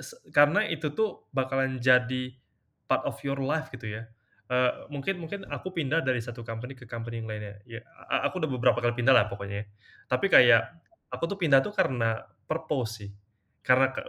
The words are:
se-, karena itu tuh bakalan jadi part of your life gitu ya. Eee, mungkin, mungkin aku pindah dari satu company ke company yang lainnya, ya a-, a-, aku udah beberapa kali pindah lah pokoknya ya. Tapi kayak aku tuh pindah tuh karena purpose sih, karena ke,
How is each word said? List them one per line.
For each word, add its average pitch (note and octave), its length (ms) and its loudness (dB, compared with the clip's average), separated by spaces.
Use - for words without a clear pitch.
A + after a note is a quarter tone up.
se-, - 160 -14
karena D#3 320 4
itu D3+ 260 -2
tuh - 420 -2
bakalan C3 480 0
jadi B2+ 520 2
part C3 200 0
of A#2+ 160 -8
your C#3 160 -2
life C#3+ 320 -2
gitu A2+ 160 -8
ya. G#2+ 140 -6
Eee, B2+ 200 2
mungkin, D#3+ 300 -4
mungkin G3 260 -6
aku D#3+ 260 -4
pindah D#3 300 0
dari B2+ 160 0
satu A2+ 240 -8
company A#2 320 -6
ke B2 120 -14
company A#2 340 -4
yang A2 80 -6
lainnya, G#2+ 240 -6
ya A2+ 200 -8
a-, - 340 -4
a-, - 100 -6
aku F3 140 -4
udah C#3+ 60 -2
beberapa B2 320 2
kali A#2+ 180 2
pindah B2+ 140 4
lah G#2+ 160 4
pokoknya G2+ 320 -6
ya. - 40 -12
Tapi B2+ 200 0
kayak B2 320 6
aku - 180 -2
tuh F#3+ 100 -6
pindah C#3 240 6
tuh G3+ 100 -6
karena A#2+ 460 0
purpose C3+ 560 -2
sih, G2 60 -8
karena C3 300 4
ke, - 140 -6